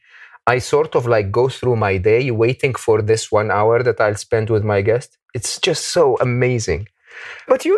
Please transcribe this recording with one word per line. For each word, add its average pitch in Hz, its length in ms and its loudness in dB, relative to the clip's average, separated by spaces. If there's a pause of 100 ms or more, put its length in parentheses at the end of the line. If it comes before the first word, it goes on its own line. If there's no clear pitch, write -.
(480)
I 123 120 2
sort 151 360 0
of, 135 100 0
like, 107 280 0
go 123 160 2
through 123 260 -2
my 101 220 0
day 113 340 2
waiting 117 440 0
for 107 260 0
this 110 280 -2
one 107 220 0
hour 110 320 2
that 120 160 0
I'll 107 160 0
spend 110 340 -2
with 110 140 0
my 104 180 0
guest. 110 360 -2 (160)
It's - 260 -8
just - 280 -2
so 143 340 2
amazing. 120 680 -2 (580)
But 262 200 0
you, 370 120 2